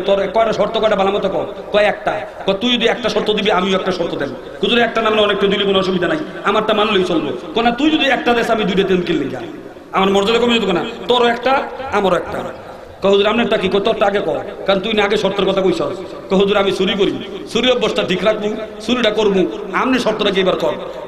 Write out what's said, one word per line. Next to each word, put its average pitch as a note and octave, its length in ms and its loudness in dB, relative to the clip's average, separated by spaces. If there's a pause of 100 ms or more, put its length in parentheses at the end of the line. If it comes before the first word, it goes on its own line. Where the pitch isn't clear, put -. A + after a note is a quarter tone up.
"তোর G3 280 2
কয়টা A3+ 200 2
শর্ত, G3+ 240 0
কয়টা G#3+ 180 2
ভালো F#3+ 160 2
মতো G3 180 0
কয়?" D3 160 -2 (260)
কয়, G#3 120 4
"একটা।" F#3+ 380 0 (240)
কয়, F#3+ 100 2
"তুই B3 180 0
যদি A#3 140 2
একটা G#3 220 0
শর্ত G#3 220 -2
দিবি, G#3 200 0
আমিও F#3 280 2
একটা F#3 120 -2
শর্ত E3 240 -2
দেব।" C#3 140 -4 (340)
হুজুরে A#3 180 2
একটা A3+ 200 0
নামলে G#3+ 200 2
অনেকটা G3+ 260 2
দিলে G3 180 0
কোনো F#3+ 140 2
অসুবিধা F3+ 280 0
নাই, D#3 100 0 (260)
আমারটা G#3+ 300 0
মানলেই G#3 300 2
চলবে। D#3 280 -2 (240)
কয়, A3+ 80 2
"না, A#3+ 80 2
তুই C#4+ 180 0
যদি D4+ 160 2
একটা A#3+ 280 2
দেশ, A#3 160 0
আমি G#3+ 140 0
দুইটা F#3+ 200 2
দেন, F#3 180 2
কি E3+ 120 -2
লেগা? C3 260 -4 (520)
আমার F#3+ 180 2
মর্যাদা G3 300 2
কমে A#3 200 2
যেত G3 100 -2
না, E3+ 160 0 (220)
তোরও A#3+ 180 4
একটা, C4 360 2 (300)
আমারও G3 240 2
একটা।" B2+ 280 -4 (580)
কয়, G3 100 4
"হুজুর, G3+ 160 4
আপনারটা A3 300 2
কি?" F3+ 120 0
কয়, G3 120 2
"তোরটা A3 240 2
আগে G3 140 2
কর, C#3+ 200 -2 (280)
কারণ F#3+ 120 2
তুই G#3+ 140 -4
না G#3 100 2
আগে G#3 140 2
শর্তের F#3+ 280 0
কথা F#3+ 160 2
কইছ।" F3 200 2 (480)
কয়, G3 60 2
"হুজুর, G3 220 4
আমি G3 140 2
চুরি F#3 220 0
করি, E3+ 600 -2
চুরি A#3+ 180 2
অভ্যাসটা G#3+ 320 0
ঠিক F3+ 200 -2
রাখবো, G#3 320 0 (300)
চুরিটা A#3 240 2
করবো, G3 360 2 (280)
আপনি A#3+ 260 2
শর্তটা - 320 0
কি F#3 100 0
এবার F#3 140 2
কর?" D#3 180 -2 (340)